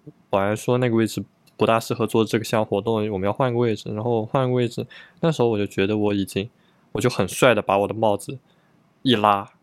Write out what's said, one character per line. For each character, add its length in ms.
我 80
还 180
说 220
那 120
个 60
位 120
置 160
不 80
大 140
适 140
合 120
做 200
这 120
个 60
项 200
活 180
动， 300
我 60
们 80
要 80
换 180
个 60
位 180
置。 180
然 100
后 220
换 220
个 60
位 140
置， 180
那 100
时 100
候 80
我 80
就 80
觉 220
得 100
我 160
已 100
经， 280
我 100
就 80
很 180
帅 280
的 80
把 160
我 80
的 80
帽 200
子 220
一 140
拉， 340